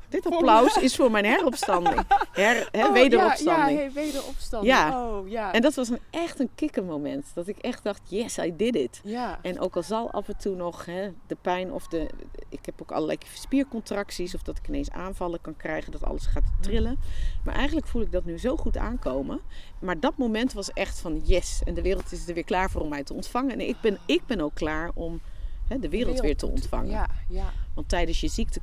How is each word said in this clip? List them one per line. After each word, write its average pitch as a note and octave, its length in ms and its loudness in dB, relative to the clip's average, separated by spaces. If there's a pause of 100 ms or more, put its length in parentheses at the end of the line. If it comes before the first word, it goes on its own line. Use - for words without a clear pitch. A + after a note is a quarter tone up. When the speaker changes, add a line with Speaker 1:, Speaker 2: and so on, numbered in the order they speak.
Speaker 1:
dit F4 140 -2
Speaker 2:
Voor D#4+ 80 0
Speaker 1:
applaus B3+ 440 8
Speaker 2:
mij. F#4+ 80 4
Speaker 1:
is C4 120 4
voor B3+ 160 6
mijn G#3 140 4
heropstanding." D4+ 760 4 (200)
Speaker 2:
<laughs> - 100 -4
Speaker 1:
Her-, G#3+ 400 4
hè, G#3+ 140 2
Speaker 2:
Oh, - 80 6
Speaker 1:
wederopstanding. D4 840 6
Speaker 2:
ja, C#4+ 60 -2
ja, C4+ 60 -8
hey, - 0 - (140)
wederopstanding. C4 680 0
Speaker 1:
Ja. A#3+ 360 4
Speaker 2:
Oh, G3 200 -6
ja. G#3 240 -4
Speaker 1:
En A3+ 80 4
dat C#4+ 120 6
was B3 160 -2
een, A#3+ 100 -4 (100)
echt E4+ 300 -6
een B3 160 0
kikkermoment. D3+ 760 -4
Dat F3 140 -6
ik G3+ 100 -8
echt - 260 -8
dacht, - 260 -4
"Yes, G#3+ 280 -4
I E3 180 -4
did A3+ 200 0
it." - 280 -2
Speaker 2:
Ja. A3 380 -6
Speaker 1:
En - 180 -6
ook F3+ 160 -4
al F3 80 -2
zal A3 280 -4
af - 160 -6
en G3+ 100 -6
toe G3 180 -4
nog, F3 300 -8
hè, F#3+ 240 -6 (180)
de D#3 140 -6
pijn F#3 300 -2
of - 160 -8
de... D#3+ 220 -4 (400)
Ik - 160 -14
heb - 160 -10
ook - 100 -12
allerlei D#3 260 -2 (160)
spiercontracties G3+ 1000 -4
of E3 60 -4
dat - 160 -6
ik - 100 -6
ineens - 240 -2
aanvallen F3 500 -6
kan D#3 160 -12
krijgen, D#3 340 -6
dat - 120 -6
alles - 220 -2
gaat - 180 4
Speaker 2:
Mm. - 180 2
Speaker 1:
trillen. A3+ 380 2 (460)
Maar - 100 -2
eigenlijk C#4 320 0
voel A#3 140 0
ik G3+ 100 0
dat F3+ 140 0
nu E3+ 140 -4
zo B3+ 180 0
goed - 200 2
aankomen. G#3+ 600 -2 (400)
Maar F3 200 -2
dat D4 180 0
moment A#3 360 0
was G3 180 -6
echt - 280 -4
van, D#3 240 -2
"Yes." - 420 4
En - 80 -2
de E3+ 80 -2
wereld F3+ 300 0
is E3+ 160 -8
er F3 60 -8
weer E3 100 -4
klaar F#3+ 260 0
voor - 120 -2
om D#3 80 -2
mij C#3+ 140 -6
te - 100 -8
ontvangen. B3+ 380 -2
En - 160 -4
ik - 140 -6
ben, G3+ 240 2
ik D#4+ 200 2
ben G3+ 160 -2
ook D3 140 -2
klaar D#3 380 -2
om E3 280 -6 (460)
hè, A3+ 80 0
de C4 60 -2
Speaker 2:
De F3 80 -4
Speaker 1:
wereld A#3+ 180 0
Speaker 2:
wereld B3+ 140 2
Speaker 1:
weer C#3+ 160 4
te - 80 -4
Speaker 2:
moet, - 100 0
Speaker 1:
ontvangen. - 340 0
Speaker 2:
ja, G#3 180 2 (220)
ja. F#3 220 0 (240)
Speaker 1:
Want - 140 -4
tijdens F3 320 2
je D#3 60 0
ziekte G#3+ 360 0